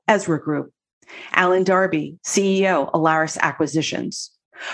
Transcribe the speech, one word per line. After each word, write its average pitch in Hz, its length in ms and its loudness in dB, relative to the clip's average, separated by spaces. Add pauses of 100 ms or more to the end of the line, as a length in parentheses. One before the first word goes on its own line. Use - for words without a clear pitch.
Ezra 190 320 2
Group. 147 320 -6 (600)
Alan 185 320 4
Darby, 180 600 0
C 190 380 2
E 190 60 2
O, 156 260 2
Alaris 160 440 2
Acquisitions. - 920 -2 (440)